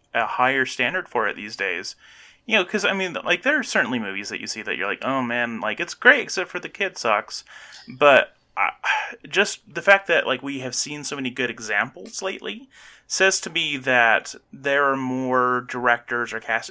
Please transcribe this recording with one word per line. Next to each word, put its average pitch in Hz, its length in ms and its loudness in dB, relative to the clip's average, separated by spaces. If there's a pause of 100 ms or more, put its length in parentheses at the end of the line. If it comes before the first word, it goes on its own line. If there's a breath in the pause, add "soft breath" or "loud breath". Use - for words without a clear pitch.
(140)
a 117 120 2
higher 131 380 2
standard 135 440 -4
for 110 200 0
it - 80 -6
these 104 200 -12
days. 92 380 -6 (520 soft breath)
You 220 100 0
know, 185 80 4
'cause, 196 200 -4
I 202 100 2
mean, 185 300 -4
like, 175 180 0
there 294 160 0
are 247 40 -2
certainly 127 360 0
movies 101 320 -6
that 107 100 -8
you 104 60 -10
see 107 160 -8
that 98 140 -6
you're 95 120 -4
like, 98 160 -6
"Oh, 131 180 -2
man, 117 380 -2
like, 107 200 -4
it's 170 140 -6
great, 262 260 4
except - 300 -6
for 175 100 -8
the 170 80 -12
kid 190 300 -6
sucks." - 460 0 (440 loud breath)
But 131 460 6 (220)
I, 98 140 0 (580 loud breath)
just - 460 -2
the 165 80 -8
fact 196 260 4
that, 165 180 2
like, 127 160 -2
we 139 180 -6
have 127 140 -8
seen 147 300 -6
so 143 120 -6
many 131 140 -4
good 123 200 -2
examples 113 720 -4
lately 208 460 -8 (380 soft breath)
says 190 340 4
to 175 100 -8
me 160 260 -2
that 123 580 4 (180)
there 139 320 2
are 135 120 4
more 127 720 0
directors 120 640 0
or 110 80 -6
cast-, 113 300 -4